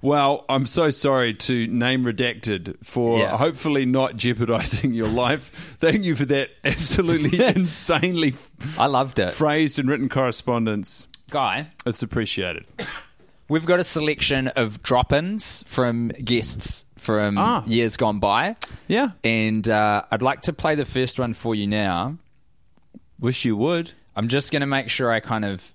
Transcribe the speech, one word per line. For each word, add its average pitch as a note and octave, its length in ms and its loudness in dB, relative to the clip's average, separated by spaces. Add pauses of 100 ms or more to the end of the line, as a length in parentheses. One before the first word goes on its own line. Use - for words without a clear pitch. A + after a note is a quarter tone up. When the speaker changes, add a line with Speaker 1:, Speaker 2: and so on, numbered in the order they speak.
Speaker 1:
Well, C#3+ 480 2
I'm C3 160 0
so D#3+ 240 2
sorry C3 440 2
to A#2+ 340 0
name B2 360 0
redacted A2 800 -4
for A#2 360 0
Speaker 2:
Yeah. - 180 0
Speaker 1:
hopefully C#3+ 480 0
not B2+ 300 0
jeopardizing A#2 760 0
your A2+ 160 0
life. B2 340 0
<laughs> - 360 -18
Thank E3 260 2
you E3 100 2
for C3+ 120 0
that C3+ 240 0 (140)
absolutely E3 840 2
Speaker 2:
<laughs> G#3 100 2
Speaker 1:
insanely E3+ 720 0
f-, - 480 -12
Speaker 2:
I B2 80 4
loved C3+ 340 0
it. F2+ 120 0
Speaker 1:
phrased D3+ 460 2
and C3 100 2
written C3+ 220 0
correspondence. A#2 960 -2 (240)
Speaker 2:
Guy. C3+ 380 -2 (180)
Speaker 1:
It's A#2+ 160 -4
appreciated. G2+ 640 -4 (840)
Speaker 2:
We've D#3+ 180 0
got F3+ 140 4
a F3 40 2
selection C#3+ 640 0
of A2+ 340 -2
drop-ins D3+ 840 0
from A#2+ 420 0
guests A#2+ 760 -2 (120)
from G#2 420 0
Speaker 1:
Ah. G#3 280 2
Speaker 2:
years A2+ 300 2
gone G#2+ 240 0
by. A#2+ 360 2 (320)
Speaker 1:
Yeah. A#3 220 2 (140)
Speaker 2:
And, A2 440 2
uh, G#2+ 420 4
I'd A2 120 0
like C3 200 0
to E3+ 100 -2
play D#3 220 0
the D3 100 0
first B2+ 340 -2
one A#2+ 140 -2
for A#2 220 -4
you G#2 120 0
now. G#2 500 0 (1000)
Speaker 1:
Wish B2+ 260 -2
you A2+ 120 2
would. E3 360 0 (220)
Speaker 2:
I'm A2 140 -2
just C3+ 240 -2
gonna C#3+ 140 0
make C3+ 240 -2
sure B2 200 0
I A2+ 100 2
kind A2 240 -4
of G2 300 -6